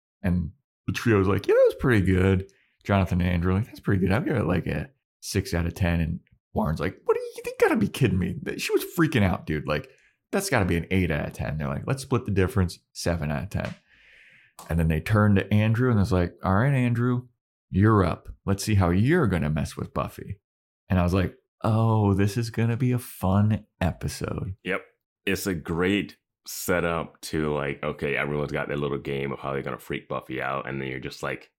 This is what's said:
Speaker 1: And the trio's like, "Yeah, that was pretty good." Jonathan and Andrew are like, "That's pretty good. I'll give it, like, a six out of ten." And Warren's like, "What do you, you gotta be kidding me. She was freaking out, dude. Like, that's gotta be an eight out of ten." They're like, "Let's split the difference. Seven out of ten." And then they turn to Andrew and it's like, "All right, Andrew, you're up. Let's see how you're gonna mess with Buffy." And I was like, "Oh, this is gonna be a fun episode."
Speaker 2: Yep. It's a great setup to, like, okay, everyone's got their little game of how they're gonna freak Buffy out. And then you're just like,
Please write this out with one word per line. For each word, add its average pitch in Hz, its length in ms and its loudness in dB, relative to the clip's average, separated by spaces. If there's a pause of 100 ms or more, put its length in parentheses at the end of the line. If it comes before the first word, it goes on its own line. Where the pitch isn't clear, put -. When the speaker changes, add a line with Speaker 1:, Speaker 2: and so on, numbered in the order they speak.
(220)
Speaker 1:
And 87 280 0 (360)
the - 60 -4
trio's 101 360 2
like, 101 180 0
"Yeah, 403 80 2
that 508 120 6
was - 140 2
pretty 110 240 4
good." 92 440 2 (360)
Jonathan 92 360 2
and 90 100 2
Andrew 87 220 0
are - 60 2
like, 113 80 -2
"That's - 140 -18
pretty 98 200 0
good. 92 120 2
I'll 110 80 2
give 277 160 0
it, - 100 0
like, 175 200 0
a - 240 -4 (300)
six - 340 -4
out 85 120 0
of 85 80 -4
ten." 85 260 2
And 82 200 -2 (320)
Warren's 80 280 -2
like, - 240 -4
"What 453 120 2
do 480 40 -4
you, 480 240 -14
you 480 160 -8
gotta 392 160 4
be - 120 0
kidding 98 300 0
me. - 180 -2 (220)
She - 140 -6
was 415 120 0 (120)
freaking 151 280 2
out, 90 220 0
dude. 73 220 -4
Like, 73 200 -2 (440)
that's 196 180 -2
gotta 113 140 2
be 87 120 2
an 82 140 -2
eight 92 220 2
out 73 160 -4
of - 60 -12
ten." - 240 -6
They're 73 100 -4
like, 69 180 -6
"Let's 135 160 -2
split - 220 -2
the - 80 -6
difference. 92 480 0 (120)
Seven 82 380 -4
out 73 140 -4
of 98 60 -10
ten." - 240 -6 (920)
And 82 100 0
then 80 100 2
they 80 120 0
turn 104 360 4
to - 180 0
Andrew 110 360 2
and 110 100 2
it's 92 120 0
like, 87 220 0 (100)
"All 92 100 2
right, 127 180 2
Andrew, 123 540 0 (440)
you're 101 340 6
up. - 240 -4 (160)
Let's 98 180 -2
see 107 140 0
how 92 140 4
you're 127 360 2
gonna 82 240 0
mess - 260 -4
with - 160 -10
Buffy." - 460 -8 (500)
And 92 120 2
I - 20 4
was 87 120 2
like, 92 220 0 (280)
"Oh, 110 500 4
this 101 220 2
is 113 140 -2
gonna 117 260 0
be 127 160 0
a 123 80 0
fun 104 640 2 (160)
episode." - 800 -4
Speaker 2:
Yep. 90 200 -4 (440)
It's 98 220 -2
a 95 60 0
great 90 640 -2 (320)
setup 85 760 -2
to, 76 300 -2
like, 71 300 -4
okay, 73 340 -4
everyone's 71 360 -4
got 71 160 -4
their 73 80 -4
little 71 220 -4
game 69 340 -6
of 65 80 -12
how 69 120 -8
they're 69 100 -4
gonna 64 160 -8
freak - 300 -10
Buffy 65 320 -8
out. 67 280 -6
And 67 120 -6
then 67 80 -6
you're 65 120 -8
just 67 240 -12
like, 67 340 -10